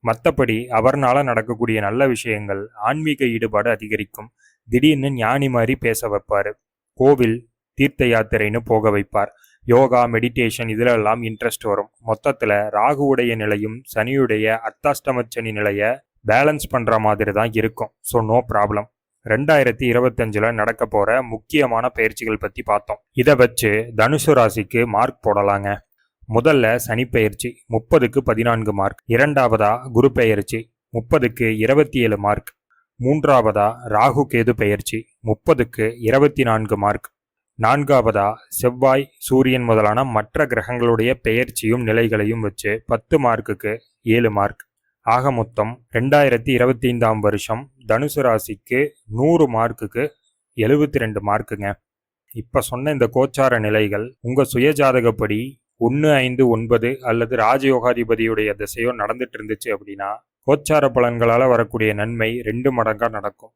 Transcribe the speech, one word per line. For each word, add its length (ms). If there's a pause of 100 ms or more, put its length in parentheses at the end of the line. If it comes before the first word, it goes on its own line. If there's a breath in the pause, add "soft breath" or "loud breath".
மத்தபடி 540 (140)
அவர்னால 520
நடக்கக்கூடிய 640
நல்ல 260
விஷயங்கள், 500 (260)
ஆன்மீக 440
ஈடுபாடு 420
அதிகரிக்கும், 560 (380)
திடீர்னு 460
ஞானி 420
மாதிரி 220
பேச 360
வைப்பாரு, 380 (460)
கோவில், 380 (400)
தீர்த்த 360
யாத்திரைன்னு 580
போக 200
வைப்பார், 420 (320 soft breath)
யோகா, 420
மெடிடேஷன் 680
இதுல 220
எல்லாம் 240
இன்ட்ரெஸ்ட் 500
வரும். 200 (120)
மொத்தத்துல 580 (160)
ராகுவுடைய 560
நிலையும் 440 (140)
சனியுடைய 680
அர்த்தாஷ்டம 640
சனி 320
நிலைய 340 (360)
பேலன்ஸ் 420
பண்ற 280
மாதிரி 320
தான் 260
இருக்கும். 320 (200)
So 120
no 160 (120)
problem. 360 (400)
ரெண்டாயிரத்தி 680
இருபத்தஞ்சுல 580 (100)
நடக்க 240 (100)
போற 160 (140)
முக்கியமான 680
பெயர்ச்சிகள் 540
பத்தி 260
பார்த்தோம். 300 (220)
இதை 200
வச்சு 300 (280)
தனுசு 380
ராசிக்கு 440 (140)
மார்க் 300
போடலாங்க. 440 (600)
முதல்ல 440 (140)
சனி 200
பெயர்ச்சி 440 (240)
முப்பதுக்கு 480
பதினான்கு 500
மார்க், 300 (100)
இரண்டாவதா 580 (180)
குரு 220
பெயர்ச்சி 500 (320)
முப்பதுக்கு 540 (100)
இருபத்தி 440
ஏழு 240
மார்க், 260 (480)
மூன்றாவதா 720 (260)
ராகு 380
கேது 260
பெயர்ச்சி 420 (220)
முப்பதுக்கு 640 (140)
இருபத்தி 420
நான்கு 340
மார்க், 320 (500)
நான்காவதா 680 (300)
செவ்வாய், 500 (120)
சூரியன் 500
முதலான 460
மற்ற 340
கிரகங்களுடைய 600 (100)
பெயர்ச்சியும் 640
நிலைகளையும் 580
வச்சு 260 (200)
பத்து 320
மார்க்குக்கு 480 (440)
ஏழு 140
மார்க். 320 (420)
ஆக 260
மொத்தம் 400 (240)
ரெண்டாயிரத்தி 600
இருபத்தைந்தாம் 680
வருஷம் 360 (300)
தனுசு 360
ராசிக்கு 540 (380)
நூறு 280 (100)
மார்க்குக்கு 480 (540)
எழுபத்தி 460
ரெண்டு 220
மார்க்குங்க. 420 (680)
இப்ப 340
சொன்ன 260
இந்த 200
கோச்சார 440
நிலைகள் 460 (160)
உங்க 320
சுயஜாதகப்படி 840 (420)
ஒண்ணு, 340
ஐந்து, 340
ஒன்பது 420 (180)
அல்லது 260
ராஜயோகாதிபதியுடைய 1300
திசையோ 400
நடந்துட்டு 380
இருந்துச்சு 360
அப்படின்னா 340 (380)
கோச்சார 420
பலன்களால 640
வரக்கூடிய 400
நன்மை 380 (100)
ரெண்டு 300
மடங்கா 380
நடக்கும். 460